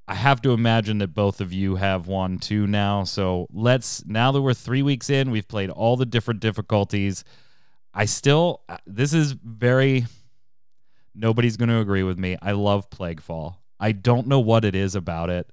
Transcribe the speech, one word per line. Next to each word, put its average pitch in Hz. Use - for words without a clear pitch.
I 98
have 123
to 135
imagine 113
that 95
both 101
of 90
you 95
have 92
one 92
too 104
now. 101
So 92
let's, 120
now 117
that 139
we're 131
three 127
weeks 139
in, 135
we've 107
played 98
all 113
the 127
different 113
difficulties. 101
I 104
still, 151
uh, 87
this 123
is 151
very, 123
nobody's 113
gonna 117
agree 98
with 92
me. 92
I 98
love 101
Plaguefall. 82
I 107
don't 117
know 135
what 113
it 98
is 95
about 85
it. 90